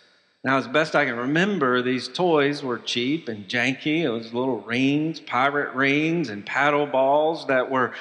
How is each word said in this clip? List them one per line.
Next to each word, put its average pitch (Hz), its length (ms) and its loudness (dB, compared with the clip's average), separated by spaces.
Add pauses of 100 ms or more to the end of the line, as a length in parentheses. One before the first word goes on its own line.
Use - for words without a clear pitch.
(440)
Now, 131 140 2
as 120 80 -4
best 151 300 0
I 147 80 4
can 123 120 -2
remember, 139 680 2
these 123 260 -2
toys 147 560 0
were 120 140 -4
cheap 127 500 -2
and 104 180 -8
janky. 131 540 -2
It 160 80 0
was 113 260 -6
little 123 260 -2
rings, 139 600 0
pirate 139 520 0
rings, 147 580 0
and 104 140 -10
paddle 147 400 2
balls 143 640 2
that 131 240 2
were 127 300 0